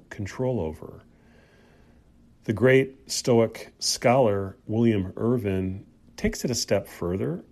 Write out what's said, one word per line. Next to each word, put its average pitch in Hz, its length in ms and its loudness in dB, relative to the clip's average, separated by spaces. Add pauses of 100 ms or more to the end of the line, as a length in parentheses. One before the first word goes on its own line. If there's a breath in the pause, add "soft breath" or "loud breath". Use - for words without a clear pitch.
control 123 500 -4
over. 78 440 -10 (1400 soft breath)
The 117 100 -2
great 127 560 2
Stoic - 720 0
scholar 107 760 2 (120)
William 107 500 2
Irvin 98 640 -2 (320)
takes - 300 -4
it - 60 -2
a 113 40 -2
step - 320 -2
further 117 640 -4